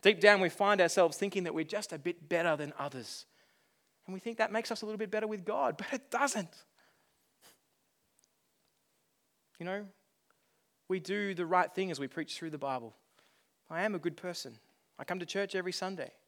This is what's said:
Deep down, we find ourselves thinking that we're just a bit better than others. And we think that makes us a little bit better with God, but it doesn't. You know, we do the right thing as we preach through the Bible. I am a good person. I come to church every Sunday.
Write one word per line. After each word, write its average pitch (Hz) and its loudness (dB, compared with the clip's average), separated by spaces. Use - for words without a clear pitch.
Deep 196 8
down, 208 10
we 170 4
find 202 4
ourselves 165 4
thinking 196 -2
that 156 -4
we're 160 0
just 202 -6
a 156 -8
bit 165 -8
better 165 2
than 147 -6
others. 135 -8
And 185 -12
we 190 -8
think 226 -8
that 220 2
makes 226 -2
us 226 -6
a - -8
little 214 -6
bit 208 -4
better 214 -2
with 208 -6
God, 208 0
but 208 -8
it - -8
doesn't. 233 -2
You 170 -12
know, 196 -6
we 185 0
do 196 -2
the 175 -2
right 180 2
thing 190 -2
as 143 -4
we 139 -4
preach - -8
through 165 -8
the 151 -8
Bible. 131 -4
I 170 -2
am 214 0
a 180 -4
good 156 -4
person. 139 -10
I 131 -10
come 190 -6
to 175 -8
church 196 -4
every 185 -2
Sunday. 180 -6